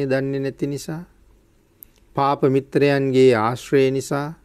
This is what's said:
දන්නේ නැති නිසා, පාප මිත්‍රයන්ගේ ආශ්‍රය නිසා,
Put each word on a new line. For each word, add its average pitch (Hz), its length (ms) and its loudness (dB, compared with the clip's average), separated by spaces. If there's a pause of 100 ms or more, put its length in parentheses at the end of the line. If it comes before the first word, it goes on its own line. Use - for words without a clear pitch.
දන්නේ 135 360 -2
නැති 135 260 -6
නිසා, 156 360 -10 (1120)
පාප 139 300 0
මිත්‍රයන්ගේ 135 880 2
ආශ්‍රය 120 540 0
නිසා, 139 380 -4 (180)